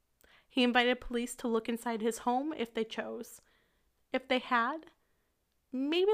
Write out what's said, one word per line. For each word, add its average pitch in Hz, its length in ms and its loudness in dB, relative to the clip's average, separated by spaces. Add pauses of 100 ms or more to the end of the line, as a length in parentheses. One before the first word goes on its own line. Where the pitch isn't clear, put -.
(480)
He 254 160 2
invited 247 380 4
police 240 340 -4
to 240 140 -4
look 226 180 0
inside 226 340 -4
his 226 180 0
home 269 380 0
if 233 160 -6
they 226 120 -2
chose. 226 560 -8 (720)
If 254 160 -4
they 254 100 2
had, 262 460 -2 (880)
maybe 320 400 2